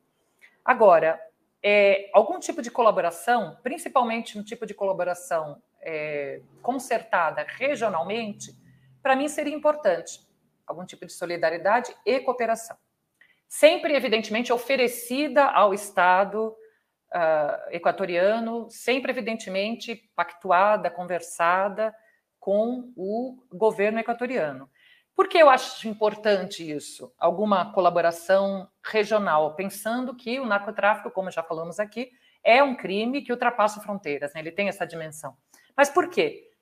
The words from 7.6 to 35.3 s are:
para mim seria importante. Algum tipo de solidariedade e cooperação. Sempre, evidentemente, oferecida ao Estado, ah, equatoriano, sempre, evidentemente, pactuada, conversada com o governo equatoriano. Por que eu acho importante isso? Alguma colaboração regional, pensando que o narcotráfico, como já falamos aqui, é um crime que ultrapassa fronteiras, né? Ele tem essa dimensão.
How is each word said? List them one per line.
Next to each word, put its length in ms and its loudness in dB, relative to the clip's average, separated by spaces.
para 120 4
mim 120 -2
seria 260 -4
importante. 760 -2
Algum 180 -12
tipo 220 -18
de 80 -18
solidariedade 880 0
e 180 2
cooperação. 540 -4
Sempre, 480 6
evidentemente, 560 0
oferecida 960 0
ao 300 4
Estado, 800 2
ah, 580 0
equatoriano, 1040 -2
sempre, 400 -4
evidentemente, 1040 -6
pactuada, 760 2
conversada 1040 -2
com 560 -2
o 420 -6
governo 460 0
equatoriano. 680 -6
Por 120 2
que 120 2
eu 100 10
acho 380 2
importante 800 -2
isso? 480 -12
Alguma 560 0
colaboração 960 2
regional, 720 0
pensando 580 -6
que 260 -6
o 60 -6
narcotráfico, 640 0
como 220 -6
já 100 -6
falamos 380 -8
aqui, 320 -8
é 180 6
um 140 2
crime 480 -4
que 80 -10
ultrapassa 500 0
fronteiras, 540 -8
né? 60 -10
Ele 100 -10
tem 180 -4
essa 160 -6
dimensão. 500 -14